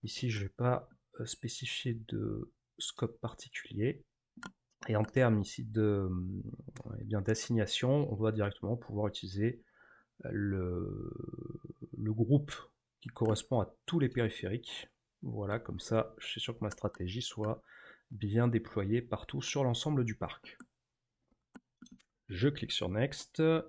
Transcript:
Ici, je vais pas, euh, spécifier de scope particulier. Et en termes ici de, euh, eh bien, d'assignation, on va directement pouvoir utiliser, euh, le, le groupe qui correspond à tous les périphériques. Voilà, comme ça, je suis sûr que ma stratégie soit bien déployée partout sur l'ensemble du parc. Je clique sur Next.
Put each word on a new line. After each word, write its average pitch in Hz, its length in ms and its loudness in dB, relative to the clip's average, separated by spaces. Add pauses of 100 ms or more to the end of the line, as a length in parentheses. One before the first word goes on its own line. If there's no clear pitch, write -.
Ici, 117 260 -2
je 104 120 0
vais 98 80 -4
pas, 123 380 0 (300)
euh, 113 80 -4
spécifier - 680 -4 (140)
de 107 440 -2 (260)
scope - 420 -4
particulier. - 840 -4 (840)
Et 110 80 2
en 104 80 6
termes 113 380 6
ici 110 240 -4
de, 110 180 0
euh, 101 280 4 (880)
eh 107 40 -8
bien, 104 180 0
d'assignation, 120 920 2
on - 20 0
va 107 160 2
directement 107 460 0
pouvoir 107 320 -2
utiliser, 104 560 -2 (600)
euh, - 40 -6
le, 95 840 0 (840)
le 107 140 0
groupe 127 400 4 (480)
qui - 80 -12
correspond 110 520 2
à - 140 -2 (120)
tous 170 120 2
les 139 100 4
périphériques. - 800 -2 (340)
Voilà, 104 360 -2
comme 92 220 -8
ça, - 380 0
je - 100 -10
suis - 120 -6
sûr 120 160 -6
que - 80 -4
ma 104 60 -2
stratégie 98 520 -4
soit 107 400 -4 (480)
bien 110 380 4
déployée 113 540 2
partout - 380 -6
sur 139 240 0
l'ensemble 127 400 2
du 110 120 -2
parc. - 420 -8 (1700)
Je 98 200 2
clique - 240 -2
sur - 160 0
Next. 127 540 0 (260)